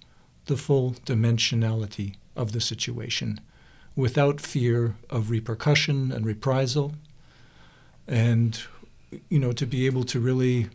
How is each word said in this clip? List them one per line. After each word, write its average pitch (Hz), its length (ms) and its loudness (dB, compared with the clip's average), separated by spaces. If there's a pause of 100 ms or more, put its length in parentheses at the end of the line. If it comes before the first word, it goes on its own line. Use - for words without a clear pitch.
(460)
the 139 120 0
full 131 340 2 (140)
dimensionality 113 1080 0 (200)
of 117 160 -4
the 113 100 -4
situation 113 760 -6 (560)
without 143 460 2
fear 120 540 0 (140)
of 110 200 -2
repercussion 131 840 0
and 117 140 -4
reprisal. 135 680 0 (1120)
And, 117 540 2 (680)
you 151 100 4
know, 123 140 0
to 123 120 -2
be 127 200 0
able 127 180 2
to 123 160 -2
really 127 560 2